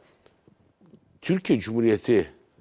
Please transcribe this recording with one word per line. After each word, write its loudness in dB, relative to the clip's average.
Türkiye -2
Cumhuriyeti 0